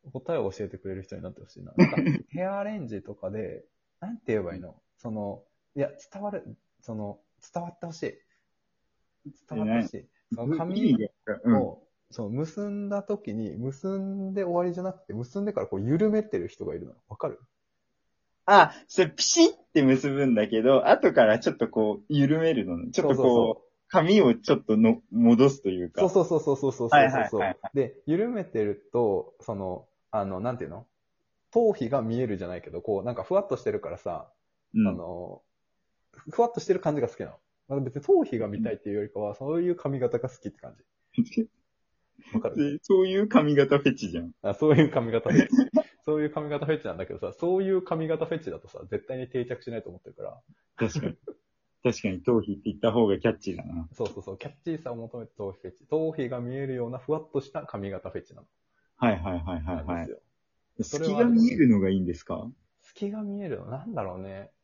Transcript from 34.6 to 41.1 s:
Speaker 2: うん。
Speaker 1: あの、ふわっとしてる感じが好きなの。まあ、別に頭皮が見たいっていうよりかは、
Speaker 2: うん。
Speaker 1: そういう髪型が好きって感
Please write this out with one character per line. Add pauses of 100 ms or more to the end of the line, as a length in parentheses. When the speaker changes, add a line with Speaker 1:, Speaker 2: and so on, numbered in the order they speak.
Speaker 2:
う
ん。
Speaker 1:
あ
の、 (720)
ふ
わ
っ
と
し
て
る
感
じ
が
好
き
な
の。 (360)
ま
あ、
別
に
頭
皮
が
見
た
い
っ
て
い
う
よ
り
か
は、
Speaker 2:
う
ん。
Speaker 1:
そ
う
い
う
髪
型
が
好
き
っ
て
感 (420)